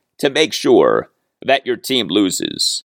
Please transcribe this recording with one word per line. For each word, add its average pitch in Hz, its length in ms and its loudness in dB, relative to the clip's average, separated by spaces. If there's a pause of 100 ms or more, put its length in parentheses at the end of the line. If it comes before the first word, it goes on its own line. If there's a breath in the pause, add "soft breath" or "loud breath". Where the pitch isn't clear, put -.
(200)
to 143 100 0
make 151 240 0
sure 73 560 2 (340)
that 135 220 0
your 120 120 -4
team 123 300 -4
loses, 82 760 -2 (160)